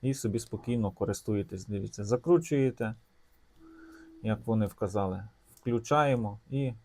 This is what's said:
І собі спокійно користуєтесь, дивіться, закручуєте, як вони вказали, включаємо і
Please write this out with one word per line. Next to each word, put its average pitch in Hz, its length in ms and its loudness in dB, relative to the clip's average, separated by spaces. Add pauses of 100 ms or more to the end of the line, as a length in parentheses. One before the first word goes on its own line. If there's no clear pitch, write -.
І 135 120 0
собі 117 260 -2
спокійно 113 520 -2
користуєтесь, 98 720 -4
дивіться, 104 400 -6
закручуєте, 127 880 2 (1300)
як 107 220 0
вони 110 200 4
вказали, 98 580 -2 (320)
включаємо 120 840 2 (100)
і 131 240 -2 (120)